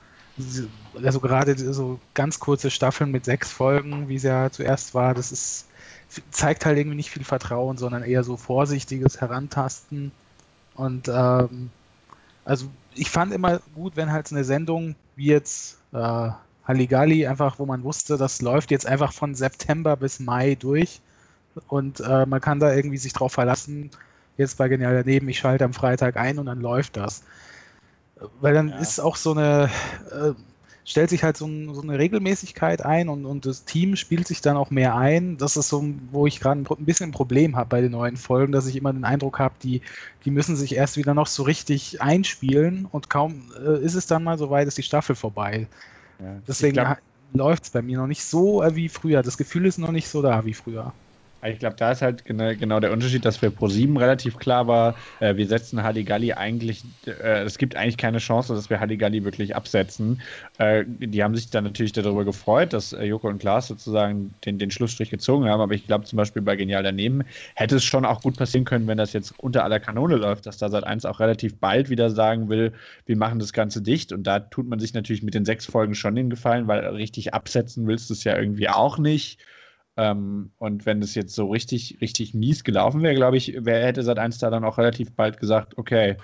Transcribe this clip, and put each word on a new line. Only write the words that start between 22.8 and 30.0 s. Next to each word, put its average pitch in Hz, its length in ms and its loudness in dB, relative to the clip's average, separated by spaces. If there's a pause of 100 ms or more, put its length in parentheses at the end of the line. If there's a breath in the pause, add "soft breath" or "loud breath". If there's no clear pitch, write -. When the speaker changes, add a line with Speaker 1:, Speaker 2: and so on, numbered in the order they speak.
Speaker 1:
sich 131 160 -8
drauf 160 200 -2
verlassen, 143 580 -2 (460 loud breath)
jetzt 135 200 0
bei 131 120 2
Genial 127 260 2
daneben, 131 340 2
ich 127 100 -4
schalte 131 260 2
am 127 80 0
Freitag 123 440 0
ein 143 220 -2
und 139 80 -4
dann 123 140 -8
läuft 120 360 -2
das. - 260 -8 (1160 loud breath)
Weil 143 140 4
dann 151 160 4
Speaker 2:
Ja. 95 80 -12
Speaker 1:
ist 156 220 -4
auch 156 180 0
so 160 140 0
eine, 147 380 4 (420 loud breath)